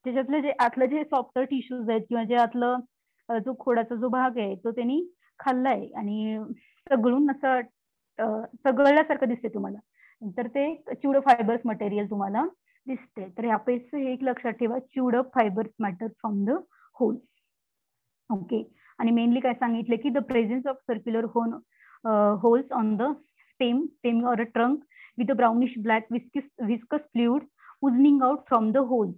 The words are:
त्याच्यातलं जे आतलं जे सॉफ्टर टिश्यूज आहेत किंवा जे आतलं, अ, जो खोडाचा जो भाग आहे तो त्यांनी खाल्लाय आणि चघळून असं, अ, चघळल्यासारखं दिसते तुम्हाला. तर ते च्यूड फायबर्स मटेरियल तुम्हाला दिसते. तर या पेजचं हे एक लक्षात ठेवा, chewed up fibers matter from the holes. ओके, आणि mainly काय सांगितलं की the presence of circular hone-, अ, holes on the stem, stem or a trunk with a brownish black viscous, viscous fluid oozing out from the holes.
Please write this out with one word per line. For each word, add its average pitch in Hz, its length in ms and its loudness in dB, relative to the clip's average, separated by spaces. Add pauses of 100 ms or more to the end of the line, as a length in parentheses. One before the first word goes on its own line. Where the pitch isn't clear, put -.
त्याच्यातलं 262 360 -2
जे 285 180 -2
आतलं 247 260 2
जे 294 200 0
सॉफ्टर 262 380 -2
टिश्यूज 254 480 -4
आहेत 220 180 0
किंवा 233 160 -2
जे 226 100 -2
आतलं, 240 420 0 (520)
अ, 233 100 -2
जो 254 220 -6
खोडाचा 233 340 0
जो 233 140 -4
भाग 254 300 0
आहे 196 160 -4
तो 208 160 -6
त्यांनी 247 340 -4 (340)
खाल्लाय 254 480 -2 (100)
आणि 214 480 -6 (460)
चघळून 262 400 4
असं, 262 300 0 (580)
अ, 220 260 -4 (200)
चघळल्यासारखं 285 640 4
दिसते 233 200 -4
तुम्हाला. 202 300 -8 (580)
तर 240 100 -6
ते 285 280 -2
च्यूड 277 420 -2
फायबर्स 240 480 4
मटेरियल 208 460 -4
तुम्हाला 202 340 -2 (420)
दिसते. 226 420 -10 (100)
तर 226 60 -6
या 220 120 0
पेजचं 247 400 -4
हे 262 160 -2
एक 254 100 -6
लक्षात 247 300 -4
ठेवा, 233 240 -2
chewed 254 440 0
up 254 200 -2
fibers 214 460 -2
matter 196 200 -6
from 214 320 -6
the 214 180 0 (460)
holes. 240 240 -2 (1040)
ओके, 220 400 -4 (280)
आणि 233 120 2
mainly 240 320 4
काय 247 120 0
सांगितलं 233 420 -2
की 247 120 -4
the 254 140 0
presence 247 440 0
of 262 280 -4
circular 226 300 -2
hone-, 233 360 -2 (440)
अ, 208 300 4 (100)
holes 247 380 4
on 214 140 0
the 262 160 0 (480)
stem, 240 160 2
stem 240 460 -2
or 240 120 2
a 226 100 -2
trunk 233 320 2 (440)
with 233 100 0
a 262 40 2
brownish 240 480 2
black 220 200 2 (100)
viscous, 247 540 -6
viscous 240 340 -2 (160)
fluid 240 240 2 (440)
oozing 277 380 6
out 277 160 2 (140)
from 220 200 2
the 269 140 4
holes. 220 320 0